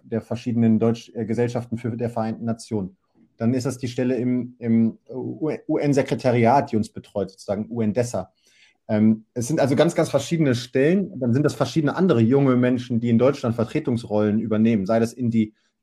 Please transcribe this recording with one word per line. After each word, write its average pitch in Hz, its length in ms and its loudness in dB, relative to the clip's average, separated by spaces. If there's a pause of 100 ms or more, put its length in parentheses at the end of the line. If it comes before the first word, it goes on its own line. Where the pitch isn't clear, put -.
der 110 200 -6
verschiedenen 113 580 0
Deutsch-, 113 340 -2
äh, 117 120 -6
Gesellschaften 120 520 -4
für, 117 180 -6
der 117 140 -6
Vereinten 113 360 -6
Nationen. 110 520 -6 (400)
Dann 117 160 0
ist 127 140 -2
das 123 100 -4
die 127 100 -8
Stelle 127 280 -2
im, 123 420 -2
im 113 400 2 (100)
U-, 127 440 -6 (160)
U-N-Sekretariat, 131 1040 2
die 113 60 0
uns 104 120 -2
betreut, 95 400 -8
sozusagen 101 400 -8
U-N-desa. 117 640 -4 (540)
Ähm, 110 380 2 (100)
es 120 140 -4
sind 160 100 0
also 139 160 2
ganz, 156 180 4
ganz 160 160 0
verschiedene 143 460 0
Stellen. 147 640 0
Dann 120 160 0
sind 143 80 2
das 143 100 0
verschiedene 143 420 -2
andere 160 260 2
junge 131 340 4
Menschen, 123 440 0
die 120 120 0
in 117 80 4
Deutschland 127 340 2
Vertretungsrollen 107 840 -2
übernehmen. 107 480 0
Sei 113 120 2
das 117 140 0
in 123 160 -4
die, 110 240 0 (300)